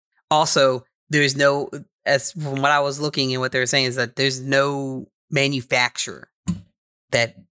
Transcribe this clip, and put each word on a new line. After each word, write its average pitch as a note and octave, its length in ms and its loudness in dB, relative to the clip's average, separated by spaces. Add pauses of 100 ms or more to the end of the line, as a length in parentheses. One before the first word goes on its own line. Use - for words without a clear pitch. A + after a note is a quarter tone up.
(300)
Also, C#3+ 560 2 (240)
there's C#3+ 260 2
no, C#3+ 320 2 (380)
as C3+ 260 0
from C#3 300 -6
what C#3+ 80 4
I D3 100 4
was C#3+ 200 -2
looking D3 340 -2
and B2+ 80 -4
what B2+ 100 -2
they C3+ 60 -2
were B2+ 80 0
saying C3+ 200 2
is B2 100 -2
that B2 200 -4
there's C3 240 0
no C3+ 680 -2 (220)
manufacturer B2+ 1000 -2 (800)
that A#2 260 0 (140)